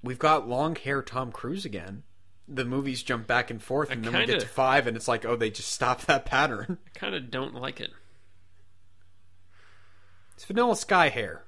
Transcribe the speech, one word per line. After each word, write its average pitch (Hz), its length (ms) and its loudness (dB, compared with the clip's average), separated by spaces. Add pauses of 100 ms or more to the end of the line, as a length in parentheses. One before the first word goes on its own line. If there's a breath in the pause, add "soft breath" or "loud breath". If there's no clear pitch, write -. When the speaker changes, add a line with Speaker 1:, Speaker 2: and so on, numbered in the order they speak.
Speaker 1:
we've 123 160 -4
got 151 300 6
long 143 280 2
hair 135 260 0
Tom 123 300 -4
Cruise 185 340 -6
again. 101 380 -8 (460)
The 131 140 -2
movies 131 380 -2
jump 117 240 -2
back 120 240 2
and 113 120 -8
forth, 135 280 0
Speaker 2:
I - 20 0
Speaker 1:
and 120 100 -2
then 117 120 -2
we - 60 4
get 226 80 4
Speaker 2:
kinda 208 120 2
Speaker 1:
to 107 80 -2
five, 131 380 6
and 117 100 0
it's 110 100 -4
like, 117 200 2
oh, 120 100 2
they 113 140 2
just - 200 -8
stopped 123 360 2
that 139 180 4
pattern. 135 540 2 (100)
<laughs> - 80 -18
Speaker 2:
I - 20 -16
kinda 190 220 -4
don't 131 340 -6
like 127 240 -8
it. - 120 -6 (2500 soft breath)
Speaker 1:
It's - 100 -16
Vanilla 233 320 4
Sky 175 320 6
hair. 107 400 -4